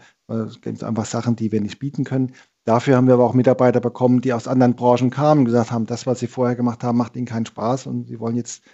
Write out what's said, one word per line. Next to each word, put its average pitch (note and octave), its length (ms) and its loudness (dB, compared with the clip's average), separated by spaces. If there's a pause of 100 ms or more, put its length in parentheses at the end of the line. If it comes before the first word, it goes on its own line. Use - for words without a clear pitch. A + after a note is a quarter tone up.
(280)
Äh, A2+ 60 -8
es A2+ 260 -8
gibt A2 220 -10
einfach A2 220 -4
Sachen, A#2 320 -4
die A2 160 -4
wir G#2+ 80 -2
nicht G#2 180 -8
bieten C#3+ 260 -8
können. C3 280 -4 (320)
Dafür A2+ 320 2
haben B2+ 120 4
wir B2+ 60 6
aber B2 100 8
auch A#2 100 2
Mitarbeiter B2 460 4
bekommen, B2 420 0
die B2+ 100 -2
aus A#2 160 -6
anderen B2+ 260 4
Branchen A#2+ 360 2
kamen D3+ 300 2
und B2+ 40 4
gesagt A#2 260 2
haben, A2+ 160 -4
das, A#2 200 -10
was B2 120 -2
sie A#2 100 -6
vorher B2 280 -2
gemacht A#2+ 260 -4
haben, A#2+ 140 -2
macht A#2 180 -2
ihnen B2 120 -6
keinen A2+ 200 -6
Spaß B2+ 400 -6
und A#2+ 220 -8
sie A#2 100 -14
wollen A#2 180 -6
jetzt - 380 -10